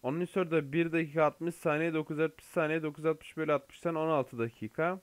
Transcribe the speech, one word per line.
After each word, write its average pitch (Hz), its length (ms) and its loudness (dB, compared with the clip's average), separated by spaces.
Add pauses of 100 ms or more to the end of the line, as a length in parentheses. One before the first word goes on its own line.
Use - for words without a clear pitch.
Onuncu 160 240 -2
soruda 160 460 0
bir 165 180 2
dakika 160 320 2
altmış 160 320 0
saniye, 160 380 0
dokuz 156 260 -2
altmış 160 260 -2
saniye, 160 380 0
dokuz 151 220 -4
altmış 160 320 -2
bölü 151 160 2
altmıştan 165 420 -2
on 160 140 0
altı 131 300 0
dakika. 156 640 -2